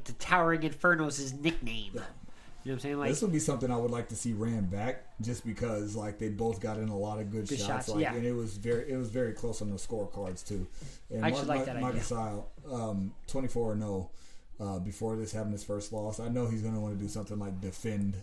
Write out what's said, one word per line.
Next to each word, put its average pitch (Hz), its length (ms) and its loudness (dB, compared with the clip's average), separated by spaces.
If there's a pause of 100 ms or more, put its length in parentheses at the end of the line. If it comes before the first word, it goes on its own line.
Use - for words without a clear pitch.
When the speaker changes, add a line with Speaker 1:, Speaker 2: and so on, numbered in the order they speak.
Speaker 1:
the - 80 -2
Towering 165 500 6
Inferno's 156 540 6
his 135 160 -2
nickname. 120 600 0
Speaker 2:
Yeah. 113 80 -2
Speaker 1:
You - 0 -
know - 40 -6 (580)
what 135 100 -4
I'm 131 60 -2
saying? 143 200 -2
Like, 139 100 2
Speaker 2:
This 147 140 2
would 196 80 4
be 151 80 4
something 127 320 2
I 120 60 2
would 120 140 2
like 117 180 -2
to 113 60 -4
see 117 180 0
ran 110 320 2
back, 101 400 0 (160)
just 120 240 -2
because, 104 500 -2
like, 107 240 -4
they 110 100 0
both 107 300 0
got - 180 -2
in 107 120 0
a 101 80 -2
lot 107 220 0
of 104 120 -4
good 107 160 -2
Speaker 1:
Good 139 100 0
Speaker 2:
shots. 101 100 -2 (200)
Speaker 1:
shots, - 20 -4
Speaker 2:
Like, 151 120 2
Speaker 1:
yeah. 127 120 4
Speaker 2:
and 120 120 0
it 123 80 2
was 110 240 -2
very, 117 340 0
it 127 60 0
was 123 120 0
very 113 240 2
close 110 300 -2
on 104 80 0
the 95 60 -2
scorecards 98 680 -2
too. 92 220 0 (420)
And 113 140 0
Speaker 1:
I 160 60 6
actually 139 180 2
Speaker 2:
Mark 143 120 4
Speaker 1:
like 131 80 0
Speaker 2:
Ma-, 127 60 -4
Speaker 1:
that 127 100 0
idea. 123 180 2
Speaker 2:
Magsayo, 110 420 -2 (280)
um, 107 420 0 (140)
twenty-four 117 460 2
and 107 100 0
oh, 95 260 0 (500)
uh, 98 200 -2
before 107 360 -2
this 110 160 -4
having 104 220 -2
his 98 100 -4
first 101 300 -4
loss. 107 260 -2
I 117 80 -2
know 120 200 2
he's 113 140 0
gonna 110 200 0
wanna 104 140 -2
do 101 120 -2
something 104 320 -4
like 98 220 -2
defend 101 600 0